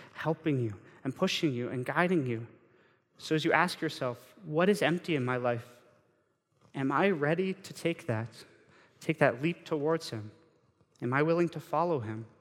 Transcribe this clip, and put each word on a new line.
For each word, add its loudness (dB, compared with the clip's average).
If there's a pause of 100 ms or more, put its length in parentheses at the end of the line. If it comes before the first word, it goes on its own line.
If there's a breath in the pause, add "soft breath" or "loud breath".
(140)
helping -2
you -2 (320 loud breath)
and -6
pushing 0
you -4
and -6
guiding 2
you. -4 (760 soft breath)
So -2
as 0
you 2
ask 4
yourself, -6 (120)
"What 2
is 4
empty 2
in 0
my 0
life?" 0 (1040)
Am -2
I 4
ready 0
to -14
take -4
that, -4 (540 soft breath)
take -2
that 4
leap -2
towards -2
him? -8 (720)
Am 0
I 4
willing 4
to -10
follow 0
him? -8 (160)